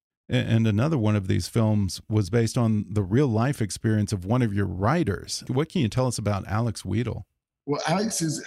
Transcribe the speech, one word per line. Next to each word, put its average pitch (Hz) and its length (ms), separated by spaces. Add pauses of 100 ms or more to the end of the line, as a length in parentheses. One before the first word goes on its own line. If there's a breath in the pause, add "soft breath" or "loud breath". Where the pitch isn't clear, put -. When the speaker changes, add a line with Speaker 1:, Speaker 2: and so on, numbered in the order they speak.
(300)
Speaker 1:
A-, - 60
and 113 320
another 127 300
one 107 180
of 95 140
these 98 180
films 107 640
was 107 200
based 113 280
on 110 320
the 104 140
real 120 240
life 120 340
experience 107 500
of 92 140
one 123 160
of 107 120
your 101 120
writers. 104 800
What 135 220
can 190 100
you 117 80
tell 127 200
us 113 100
about 104 280
Alex 113 360
Wheatle? 104 420 (420)
Speaker 2:
Well, 139 220
Alex 196 340
is, 147 260